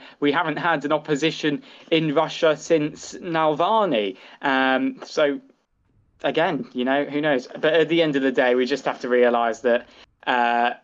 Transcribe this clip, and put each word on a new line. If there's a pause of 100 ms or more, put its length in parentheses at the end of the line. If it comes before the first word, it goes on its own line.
(200)
we
haven't
had
an
opposition (260)
in
Russia
since
Navalny. (240)
Um,
so, (840)
again,
you
know,
who
knows?
But
at
the
end
of
the
day,
we
just
have
to
realise
that, (400)
uh, (100)